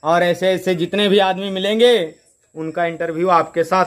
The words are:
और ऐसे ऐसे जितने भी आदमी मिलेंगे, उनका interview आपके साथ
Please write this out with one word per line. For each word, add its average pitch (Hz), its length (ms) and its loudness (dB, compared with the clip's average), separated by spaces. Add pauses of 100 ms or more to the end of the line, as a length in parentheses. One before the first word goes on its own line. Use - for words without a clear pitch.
और 170 200 2
ऐसे 175 240 0
ऐसे 185 280 0
जितने 185 320 -2
भी 202 120 4
आदमी 190 300 -2
मिलेंगे, 202 680 0 (400)
उनका 160 300 -6
interview 165 440 -4
आपके 165 340 2
साथ 180 240 0